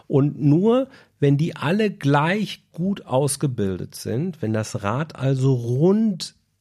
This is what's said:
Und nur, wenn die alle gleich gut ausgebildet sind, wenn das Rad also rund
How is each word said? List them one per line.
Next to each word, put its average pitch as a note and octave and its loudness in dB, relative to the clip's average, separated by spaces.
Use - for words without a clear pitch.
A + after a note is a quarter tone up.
Und D3 2
nur, G#3+ 4
wenn C#3+ 4
die D#3+ -2
alle G3 0
gleich D#3+ 0
gut F#3+ -4
ausgebildet A2 -2
sind, C3 -6
wenn A2 -2
das A2 -4
Rad B2+ -4
also C3+ 2
rund D#3+ 0